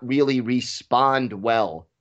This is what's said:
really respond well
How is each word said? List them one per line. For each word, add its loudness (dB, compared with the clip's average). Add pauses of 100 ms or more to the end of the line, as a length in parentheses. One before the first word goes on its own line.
really 2
respond 0
well 0 (120)